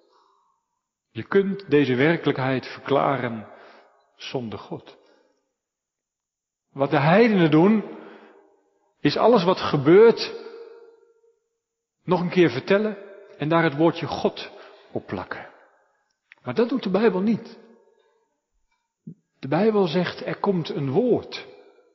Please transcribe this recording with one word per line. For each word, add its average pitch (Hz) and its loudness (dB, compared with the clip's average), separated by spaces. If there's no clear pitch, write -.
Je 113 -12
kunt 196 -2
deze 139 2
werkelijkheid 135 -2
verklaren 127 -4
zonder 113 -10
God. - -18
Wat 139 -2
de 156 2
heidenen 180 4
doen, 190 2
is 147 0
alles 214 4
wat 180 0
gebeurt 175 4
nog 170 0
een 175 -6
keer 170 4
vertellen 202 -2
en 147 -4
daar 165 2
het 156 -2
woordje 156 0
God - -6
op - -10
plakken. - -10
Maar 123 -8
dat 233 2
doet 269 -4
de 196 -6
Bijbel 190 0
niet. - -4
De - -12
Bijbel 202 2
zegt, 170 -4
er 170 -8
komt 185 -2
een 139 -4
woord. 196 -2